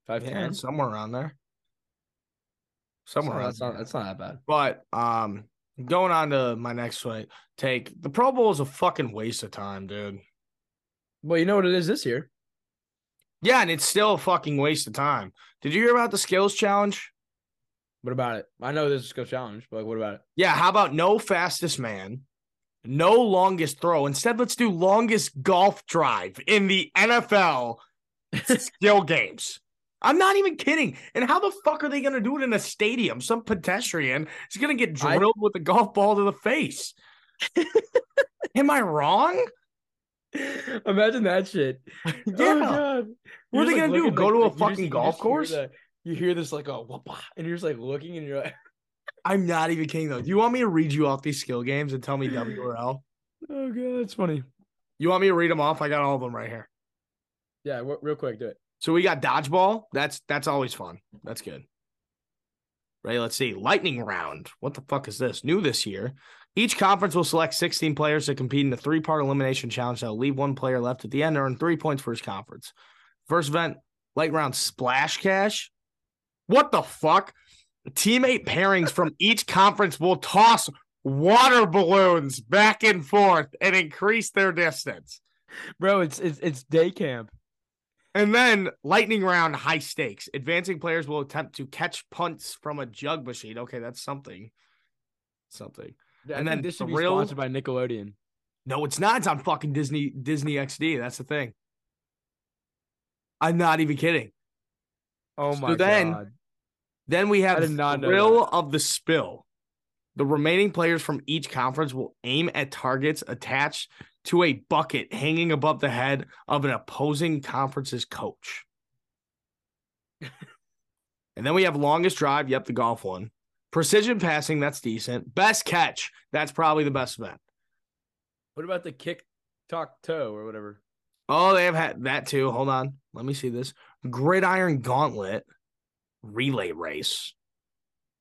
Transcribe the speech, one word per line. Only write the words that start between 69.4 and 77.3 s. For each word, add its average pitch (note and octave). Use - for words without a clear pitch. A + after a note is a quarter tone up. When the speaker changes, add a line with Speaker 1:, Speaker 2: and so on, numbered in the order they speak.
Speaker 2:
challenge A#2+
that B2
will G#2+
leave C3+
one C#3
player C3
left B2
at A2
the C#3
end, D#3+
earn C3+
three E3
points D3
for A#2+
his A2+
conference. -
First D#3
event, D#3+
light D#3
round D3+
splash C3
cash. G3
What C#4
the E3
fuck? E3+